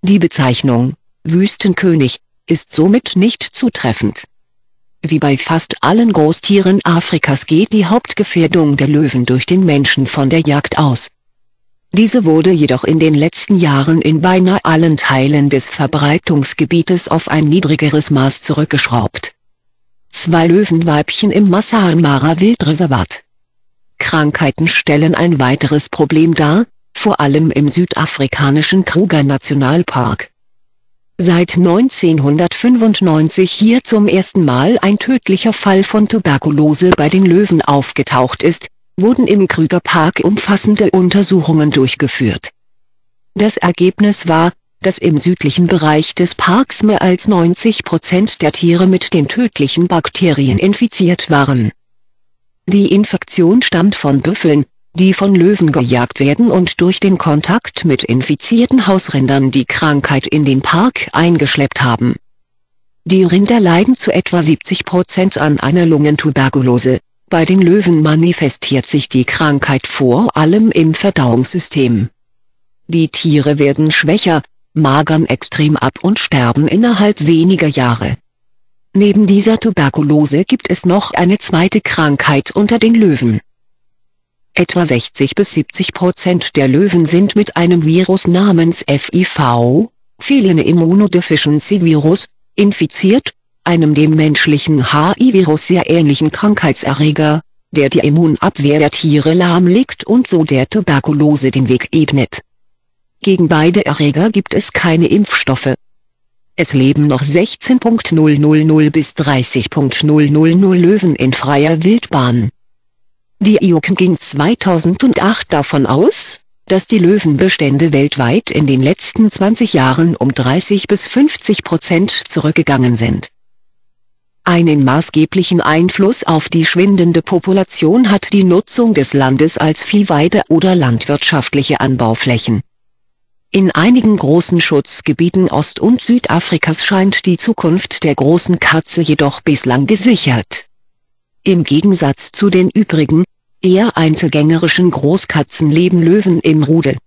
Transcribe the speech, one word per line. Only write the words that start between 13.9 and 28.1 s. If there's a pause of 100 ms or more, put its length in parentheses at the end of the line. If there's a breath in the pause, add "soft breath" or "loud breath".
in
beinahe
allen
Teilen
des
Verbreitungsgebietes
auf
ein
niedrigeres
Maß
zurückgeschraubt. (800)
Zwei
Löwenweibchen
im
Masai
Mara
Wildreservat. (760)
Krankheiten
stellen
ein
weiteres
Problem
dar, (280)
vor
allem
im
südafrikanischen